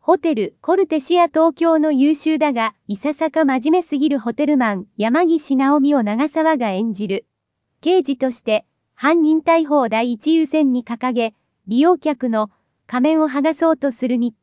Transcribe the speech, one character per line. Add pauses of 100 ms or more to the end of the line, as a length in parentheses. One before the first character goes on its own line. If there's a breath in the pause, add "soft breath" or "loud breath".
ホ
テ
ル、
コ
ル
テ
シ
ア
東
京
の
優
秀
だ
が、 (140)
い
さ
さ
か
真
面
目
す
ぎ
る
ホ
テ
ル
マ
ン、 (100)
山
岸
直
美
を
長
澤
が
演
じ
る。 (520)
刑
事
と
し
て、 (300)
犯
人
逮
捕
を
第
一
優
先
に
掲
げ、 (320)
利
用
客
の (380)
仮
面
を
剥
が
そ
う
と
す
る
新